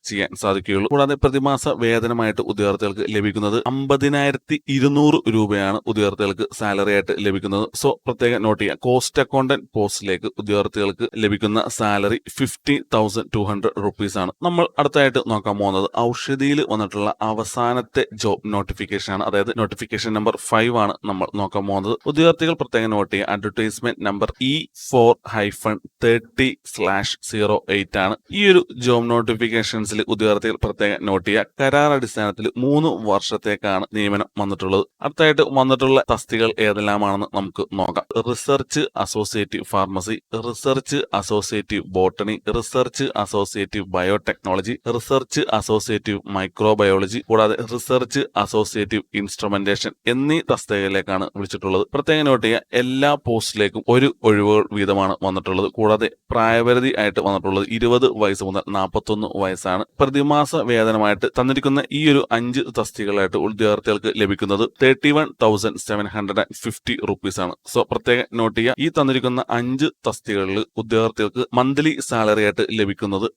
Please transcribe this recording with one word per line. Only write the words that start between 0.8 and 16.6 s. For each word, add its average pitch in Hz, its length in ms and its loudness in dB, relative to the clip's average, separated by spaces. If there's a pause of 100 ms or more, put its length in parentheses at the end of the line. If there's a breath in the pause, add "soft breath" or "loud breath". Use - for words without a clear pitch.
കൂടാതെ 139 300 2
പ്രതിമാസ 139 420 2 (200)
വേതനമായിട്ട് 113 640 0
ഉദ്യോഗാർത്ഥികൾക്ക് 101 560 0 (100)
ലഭിക്കുന്നത് 104 420 0 (140)
അമ്പതിനായിരത്തി 139 840 0 (200)
ഇരുന്നൂറ് 143 420 4 (180)
രൂപയാണ് 104 420 0 (120)
ഉദ്യോഗാർത്ഥികൾക്ക് 101 560 0 (140)
സാലറി 101 360 0
ആയിട്ട് 98 180 0 (120)
ലഭിക്കുന്നത്. 98 400 -2 (160)
So 143 80 4 (160)
പ്രത്യേകം 120 400 0
നോട്ട് 107 160 0
ചെയ്യുക. 87 160 -2 (100)
കോസ്റ്റ് 127 360 2
അക്കൗണ്ടന്റ് 131 420 0 (100)
പോസ്റ്റിലേക്ക് 101 520 -2 (120)
ഉദ്യോഗാർത്ഥികൾക്ക് 101 680 -2 (180)
ലഭിക്കുന്ന 104 340 0 (200)
സാലറി 104 400 0 (200)
ഫിഫ്റ്റി 139 380 0 (180)
തൗസൻഡ് 110 400 0
ടു 107 160 0
ഹൺഡ്രഡ് 101 360 -2
റുപ്പീസ് 101 360 -4
ആണ്. 90 100 -4 (140)
നമ്മൾ 175 180 2 (160)
അടുത്തായിട്ട് 139 400 2 (120)
നോക്കാൻ 104 280 -2
പോകുന്നത് 98 280 0 (200)
ഔഷധിയിൽ 139 520 0 (120)